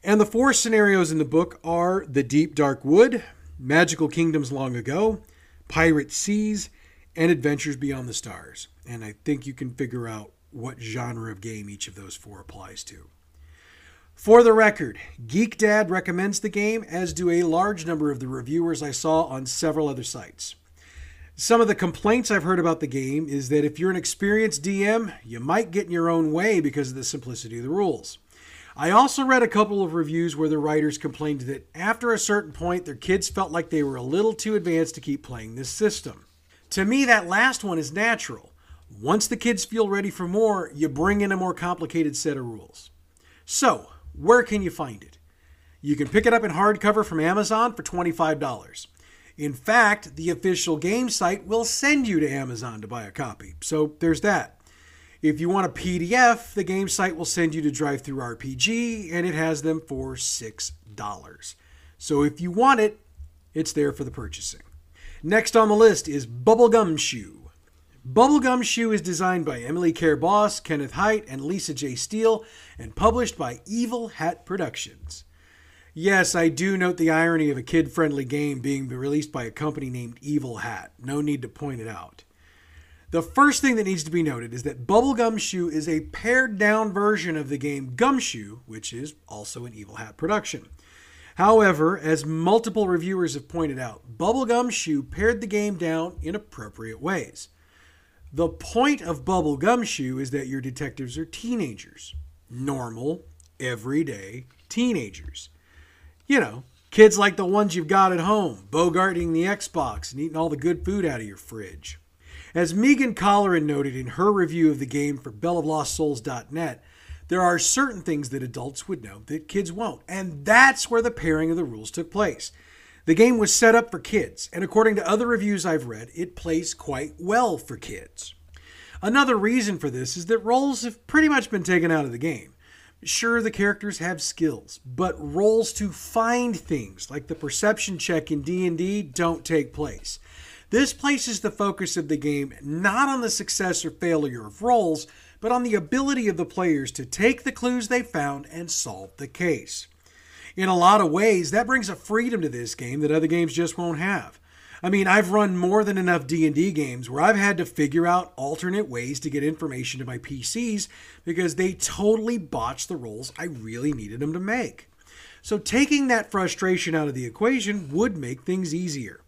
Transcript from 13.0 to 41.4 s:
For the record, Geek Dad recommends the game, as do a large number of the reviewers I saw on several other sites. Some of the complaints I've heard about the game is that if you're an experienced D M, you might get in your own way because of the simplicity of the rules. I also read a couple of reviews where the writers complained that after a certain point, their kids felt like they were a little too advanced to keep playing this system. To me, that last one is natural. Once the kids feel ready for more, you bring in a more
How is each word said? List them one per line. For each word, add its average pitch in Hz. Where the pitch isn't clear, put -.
For 233
the 226
record, 208
Geek 190
Dad 214
recommends 185
the 214
game, 214
as 175
do 175
a 170
large 175
number 151
of 127
the 131
reviewers 139
I 147
saw 160
on 131
several 151
other 127
sites. -
Some 233
of 226
the 202
complaints 208
I've 190
heard 175
about 165
the 151
game 135
is 139
that 147
if 147
you're 180
an 185
experienced 202
D 196
M, 220
you 113
might 170
get 190
in 170
your 170
own 165
way 185
because 139
of 127
the 131
simplicity 120
of 117
the 131
rules. 175
I 160
also 262
read 262
a 220
couple 202
of 160
reviews 165
where 156
the 151
writers 151
complained 147
that 135
after 226
a 220
certain 208
point, 175
their 147
kids 185
felt 190
like 165
they 160
were 139
a 123
little 196
too 214
advanced 165
to 131
keep 139
playing 113
this 127
system. -
To 190
me, 262
that 214
last 220
one 180
is 139
natural. 214
Once 180
the 233
kids 233
feel 220
ready 196
for 180
more, 196
you 151
bring 185
in 196
a 190
more 180